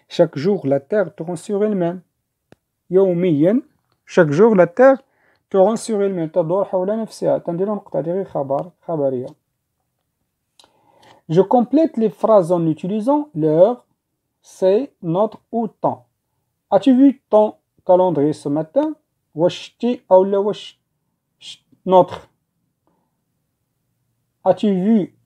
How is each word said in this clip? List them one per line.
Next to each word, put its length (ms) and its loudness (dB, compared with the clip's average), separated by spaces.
Chaque 280 0
jour, 300 -4
la 120 0
terre 360 -4
tourne 220 -10
sur 260 -6
elle-même. 360 -4
يوميًا، 720 2
chaque 260 2
jour, 240 4
la 120 4
terre 300 4
tourne 280 2
sur 240 -6
elle-même. 300 -4
تدور 340 -2
حول 360 -4
نفسها. 360 -4
تنديرو 380 -6
نقطة، 220 -10
هادي 140 -6
غير 140 -6
خبر، 460 -8
خبرية. 460 -6
Je 140 2
complète 560 0
les 140 -2
phrases 400 2
en 160 0
utilisant 680 -4
leur, 540 2
c'est, 480 -2
notre 400 -4
ou 160 -6
ton. 300 -6
As-tu 260 2
vu 260 2
ton 240 2
calendrier 460 2
ce 160 -10
matin? 460 -4
واش 220 -2
شتي 440 -8
أو 120 6
لا 140 -2
واش 420 -6
ش-، 260 -20
notre. 400 2
As-tu 200 0
vu؟ 400 0